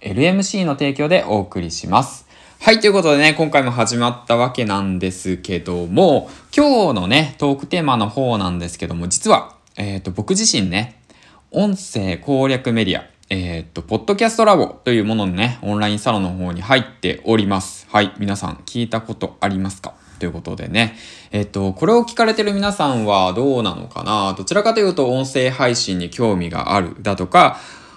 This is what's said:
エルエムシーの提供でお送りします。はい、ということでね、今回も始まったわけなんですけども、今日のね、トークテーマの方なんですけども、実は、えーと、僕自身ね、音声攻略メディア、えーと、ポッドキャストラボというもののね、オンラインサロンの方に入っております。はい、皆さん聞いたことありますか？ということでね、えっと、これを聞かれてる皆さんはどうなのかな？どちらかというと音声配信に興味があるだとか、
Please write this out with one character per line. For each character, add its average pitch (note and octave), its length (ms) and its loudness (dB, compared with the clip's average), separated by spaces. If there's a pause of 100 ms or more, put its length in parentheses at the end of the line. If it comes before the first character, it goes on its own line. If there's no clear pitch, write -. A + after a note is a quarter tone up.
エ - 120 -8
ル A#2 120 0
エ F#3 80 4
ム G3 100 2
シ F#3+ 200 -2
ー - 20 0
の D3+ 80 0
提 C#3 220 -2
供 D3 120 0
で E3+ 180 4
お G#2 120 0
送 F#2 240 -4
り E2+ 100 -6
し - 160 -10
ま G#2 160 4
す。 - 240 -14 (320)
は - 120 4
い、 A3+ 80 6
と G#3 80 4
い - 20 6
う G3 40 6
こ G3 100 4
と D#3+ 80 6
で C#3+ 80 6
ね、 D3+ 160 6
今 D#3 160 0
回 C#3+ 100 6
も B2+ 80 0
始 A#2+ 280 0
ま A#2+ 120 2
っ A#2 160 -10
た A#2 100 2
わ B2 160 2
け B2 140 -2
な G2+ 160 0
ん F#2+ 160 -2
で F#2 140 -2
す F#2 260 -4
け F2 220 -6
ど F2 260 -6
も、 C3 420 4 (240)
今 C4+ 400 4
日 G2+ 100 0
の F2 60 -2
ね、 C#3+ 300 2
ト C#3+ 160 2
ー C#3 60 -8
ク C#3 80 -12
テ F3+ 140 -2
ー - 20 -2
マ C3 140 2
の G#2+ 120 0
方 A#2+ 300 0
な F#2 100 -2
ん F2 80 -2
で E2+ 100 -6
す E2 120 -12
け E2+ 80 -6
ど E2+ 80 -6
も、 E2+ 120 -4
実 - 220 -2
は、 - 240 2 (240)
え G2+ 200 -6
ー - 20 -8
と、 F#2+ 100 -10
僕 G2+ 220 -4
自 G3 280 0
身 F#2+ 80 0
ね、 G2+ 320 -4 (520)
音 G3 260 0
声 F#2 400 -4
攻 C3+ 300 0
略 B2+ 260 0
メ A2+ 100 2
デ A2+ 100 0
ィ - 40 -2
ア、 - 60 -10 (260)
え F2+ 300 -4
ー D#2 40 -8
と、 - 200 -12
ポ A2 140 -2
ッ - 80 -6
ド G3+ 100 2
キ A3+ 100 2
ャ A3 60 2
ス A3+ 60 -10
ト A3+ 80 4
ラ G3+ 120 6
ボ C3 80 2
と - 260 -4
い A#2 80 4
う G2+ 60 0
も G#2+ 80 0
の G#2 140 0
の F#2 60 -2
ね、 A#2 280 -2
オ G#2 140 -2
ン G#2 40 -2
ラ G#2+ 80 0
イ G#2 60 0
ン G2+ 60 -4
サ B2 120 -2
ロ G#2+ 60 0
ン G2+ 60 -2
の F2+ 80 -2
方 F2+ 200 -6
に F2 120 -8
入 C3 160 4
っ A#2+ 40 -2 (160)
て - 260 -4
お A2 120 4
り G#2 80 2
ま G2 160 0
す。 - 300 -14
は G#2 100 4
い、 G2 160 0
皆 G2+ 180 -2
さ F#2+ 120 -6
ん D#2+ 80 -8 (100)
聞 A#2+ 200 -4
い - 40 -6
た A2 120 -4
こ A2+ 120 -10
と - 260 -8
あ - 80 -6
り G2 120 -4
ま F#2+ 100 -4
す F#2+ 100 -12
か？ - 140 -12 (240)
と - 80 -8
い F2 40 -4
う - 20 -10
こ E2+ 100 -10
と F#2 140 -10
で F#2+ 120 -10
ね、 A2 280 0 (360)
え G#2 100 -2
っ G2+ 40 -2
と、 G2 280 -2
こ - 120 -4
れ G#3 80 4
を A#3 120 4
聞 - 100 -14
か A#3 100 2
れ A3 80 2
て A3 100 -2
る G#3 100 -2
皆 G3+ 180 -2
さ F3+ 160 -2
ん A#2+ 180 0
は F#2+ 280 2
ど B2+ 260 0
う - 20 -2
な G2 140 -2
の F2 120 -12
か - 160 -12
な？ G2 300 0
ど F#2+ 100 -10
ち E3+ 120 -2
ら G3+ 80 6
か A3+ 100 4
と A3+ 60 0
い G#3+ 100 4
う F3+ 60 -2
と C3 160 2
音 C3 200 -2
声 B2+ 200 2
配 B2 240 0
信 F#2+ 240 -2
に F2 100 -6
興 A2 260 0
味 F2 140 -4
が - 240 -4
あ G2+ 80 2
る E2 220 -6
だ G2+ 120 -2
と F#2 120 -4
か、 D#3 320 4 (380)